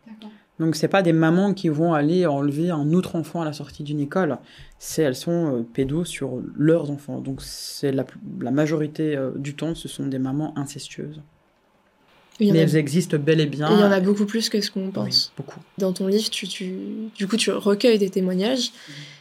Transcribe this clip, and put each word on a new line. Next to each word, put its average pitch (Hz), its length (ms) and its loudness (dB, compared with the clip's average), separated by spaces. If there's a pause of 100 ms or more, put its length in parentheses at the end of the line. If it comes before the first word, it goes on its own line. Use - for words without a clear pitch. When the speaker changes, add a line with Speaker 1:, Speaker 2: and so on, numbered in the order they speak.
Speaker 1:
D'accord. - 220 -18 (300)
Speaker 2:
Donc, 160 180 0
c'est 156 100 0
pas 196 140 4
des 170 120 4
mamans 170 400 4
qui 185 140 -2
vont 160 260 2
aller 160 320 4
enlever 147 440 0
un 151 240 0
autre 180 220 2
enfant 165 260 -4
à 160 40 -2
la 151 80 -4
sortie 143 300 -12
d'une 147 160 -4
école. 143 380 -2 (400)
C'est, - 240 -4
elles 131 140 2
sont, 170 420 -2
euh, 117 60 -2
pédos 139 420 -2
sur 127 360 -8 (140)
leurs 156 340 4
enfants. 139 300 -8
Donc, 135 220 -8
c'est - 500 -6
la, 131 140 -2 (340)
la 127 120 -4
majorité, 151 640 0
euh, 131 180 -4
du 143 200 -8
temps, 160 200 -4
ce 139 140 -14
sont 139 180 -8
des 131 120 -4
mamans 143 380 -4
incestueuses. 147 640 -10 (1200)
Speaker 1:
Il 208 60 4
y 196 40 6
en - 20 6
Speaker 2:
Mais 160 60 6
Speaker 1:
a - 40 8
Speaker 2:
elles 151 140 4
existent 156 400 2
bel 156 240 4
et 151 40 4
bien. 147 240 -2
Speaker 1:
Et 214 40 6
il 208 80 8
y - 20 8
en 202 80 6
a 196 80 4
beaucoup 202 260 2
plus 220 220 -2
que 208 140 0
ce - 100 -4
qu'on 190 140 -6
Speaker 2:
Oui, 190 80 -6
Speaker 1:
pense. - 420 -2
Speaker 2:
beaucoup. - 240 -12 (180)
Speaker 1:
Dans 190 140 0
ton 190 160 -2
livre, 214 220 2
tu, - 180 -8
tu, 185 260 -8 (400)
du 196 140 -6
coup, 220 80 -2
tu 208 160 0
recueilles 208 460 4
des 196 120 2
témoignages. 190 640 0
Speaker 2:
Mhm. - 220 -20 (280)